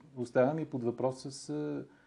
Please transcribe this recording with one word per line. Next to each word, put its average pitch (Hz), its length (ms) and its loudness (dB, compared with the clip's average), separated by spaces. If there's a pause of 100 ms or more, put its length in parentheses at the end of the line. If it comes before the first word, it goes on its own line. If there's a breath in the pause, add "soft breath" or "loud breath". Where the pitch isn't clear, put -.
(160)
оставяме 131 460 4
и 151 40 -4
под 139 180 -4
въпрос 120 380 0
с, - 280 -10
а, 147 340 -4 (240 soft breath)